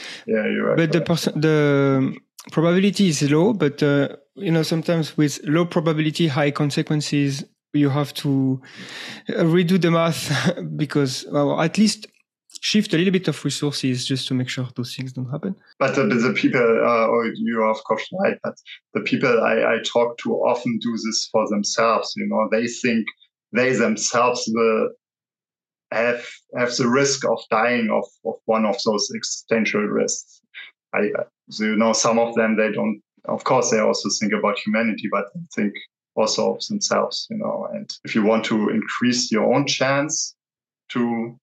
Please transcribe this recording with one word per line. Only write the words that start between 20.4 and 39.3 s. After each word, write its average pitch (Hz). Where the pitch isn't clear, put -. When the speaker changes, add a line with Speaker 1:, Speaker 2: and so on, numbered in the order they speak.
Speaker 1:
do 120
this 107
for 110
themselves, 107
you 104
know, 107
they 113
think 113
they 127
themselves 117
will 113
have, 120
have 123
the 127
risk 135
of 110
dying 117
of, 107
of 113
one 110
of 98
those 107
existential -
risks. 104
I, 104
so, 107
you 107
know, 113
some 117
of 117
them, 110
they 107
don't, 107
of 110
course, 123
they 113
also 110
think 104
about 101
humanity, 107
but 101
they 175
think 104
also 107
of 98
themselves, -
you 110
know. 107
And 107
if -
you 110
want 113
to 107
increase -